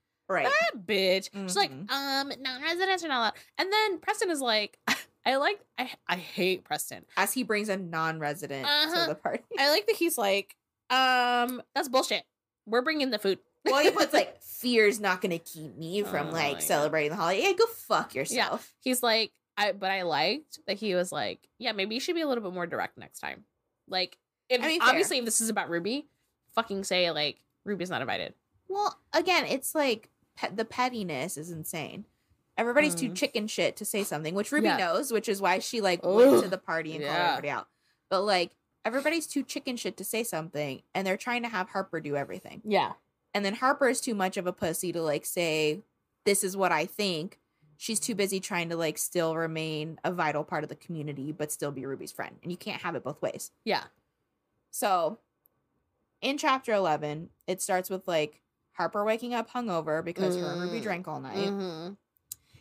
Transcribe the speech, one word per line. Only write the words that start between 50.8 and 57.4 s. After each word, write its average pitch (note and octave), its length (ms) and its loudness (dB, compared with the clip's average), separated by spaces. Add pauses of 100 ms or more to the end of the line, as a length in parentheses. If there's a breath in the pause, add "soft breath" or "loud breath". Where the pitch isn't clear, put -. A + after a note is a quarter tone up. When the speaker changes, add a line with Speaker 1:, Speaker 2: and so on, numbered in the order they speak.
Speaker 1:
but D3+ 200 -6
still C#3+ 200 -4
be C3 140 -8
Ruby's C3+ 260 -8
friend. - 300 -10
And F3 100 -8
you F3+ 60 -8
can't - 240 -8
have E3+ 140 -4
it B2 80 -6
both - 180 -8
ways. - 300 -6 (120)
Speaker 2:
Yeah. F#3 200 0 (880)
Speaker 1:
So, F#3 480 2 (1000)
in C#4 180 0
chapter C4 340 2
eleven, D#3 560 0 (160)